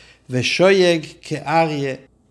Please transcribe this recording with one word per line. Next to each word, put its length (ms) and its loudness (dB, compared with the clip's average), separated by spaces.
V'Shoyeg 920 2
Ke'aryeh. 800 -4